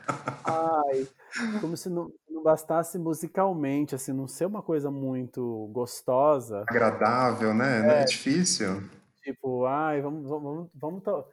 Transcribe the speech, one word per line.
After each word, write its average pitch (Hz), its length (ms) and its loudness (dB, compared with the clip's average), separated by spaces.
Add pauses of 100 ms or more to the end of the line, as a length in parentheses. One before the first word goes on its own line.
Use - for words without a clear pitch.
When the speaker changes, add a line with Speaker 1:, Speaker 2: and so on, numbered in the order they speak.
(460)
Speaker 1:
Ai, 151 640 0 (540)
como 170 160 -4
se - 120 -8
não, 170 220 -4 (180)
não 160 140 -8
bastasse 160 560 2
musicalmente, 156 960 -2
assim, 131 160 -6
não 135 160 -4
ser 160 180 -4
uma 208 160 -4
coisa 143 300 -2
muito 127 800 -4
gostosa. 123 960 2
Speaker 2:
Agradável, 113 840 4
né? 120 280 4
Não 107 100 6
é 147 100 6
Speaker 1:
É. - 40 4
Speaker 2:
difícil. 127 800 0 (400)
Speaker 1:
Tipo, 127 420 -2
ai, 147 360 0
vamos, 143 260 -6
vamos, 147 160 -6
vamos, 160 320 -8
vamos 160 280 -8
to-, 175 300 -2